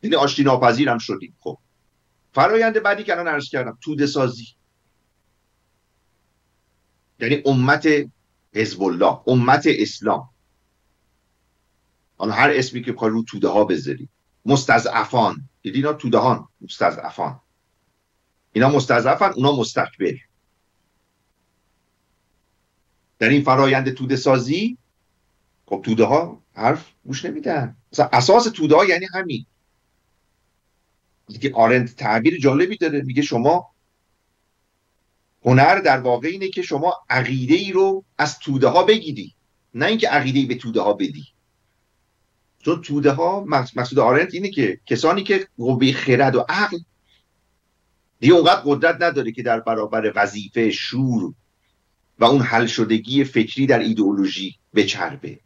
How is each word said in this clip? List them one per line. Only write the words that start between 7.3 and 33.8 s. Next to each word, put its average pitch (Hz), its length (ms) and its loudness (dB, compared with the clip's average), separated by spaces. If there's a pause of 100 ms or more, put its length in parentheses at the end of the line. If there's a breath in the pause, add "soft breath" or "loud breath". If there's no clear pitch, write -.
امت 139 420 2 (680)
حزب 98 280 -2
الله، 92 440 0
امت 127 400 2
اسلام. 110 640 -2 (1900)
حالا 104 160 -6
هر 131 200 2
اسمی 131 300 -4
که 123 80 -8
بخوای 110 200 -2
رو 113 120 -2
توده - 240 -4
ها 101 160 4
بذاری، 71 460 -4 (360)
مستضعفان، 113 1040 0 (120)
دیدی 127 160 -6
اینا 147 160 -2
توده 120 240 0
هان، 127 300 0 (140)
مستضعفان، - 760 -6 (1120)
اینا 127 180 2
مستضعفن، 131 600 2
اونا 139 260 0
مستکبر. 101 580 -4 (3000)
در 113 100 2
این 139 140 4
فرایند 135 500 2
توده 131 220 -4
سازی، 139 640 0 (880)
خب، 95 200 -6
توده 113 200 2
ها 156 360 -2 (120)
حرف 123 380 -4 (140)
گوش 131 200 -10
نمیدن. 156 520 -6 (140)
مثلا - 220 0
اساس 180 300 6
توده 156 320 2
ها 190 100 6
یعنی 180 280 -2
همین. 175 320 -8 (1800)
دیگه 123 260 -6
آرنت 120 420 2
تعبیر 117 420 0
جالبی 147 400 2
داره، 151 240 -2
میگه 131 200 -2
شما 139 520 0 (1700)